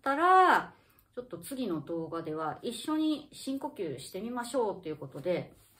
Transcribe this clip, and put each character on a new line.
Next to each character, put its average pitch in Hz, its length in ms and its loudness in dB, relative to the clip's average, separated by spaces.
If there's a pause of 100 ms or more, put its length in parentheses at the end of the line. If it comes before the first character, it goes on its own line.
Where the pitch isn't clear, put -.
た 269 120 0
ら、 349 600 6 (400)
ち - 40 -6
ょ 247 40 -6
っ - 40 -18
と 170 120 -10
次 254 280 -6
の 160 140 -2
動 165 260 -6
画 165 140 -6
で 156 140 -6
は 156 260 -4
一 233 160 -6
緒 311 200 -2
に 311 360 0
深 269 240 -6
呼 - 180 -6
吸 151 220 -4
し - 140 -14
て 185 100 -8
み 226 80 -6
ま 247 160 -4
し 254 100 -6
ょ 220 180 2
う - 100 -10
と 160 60 -6
い - 20 -2
う 151 40 -6
こ 143 120 -10
と 147 120 -14
で、 165 340 -2 (260)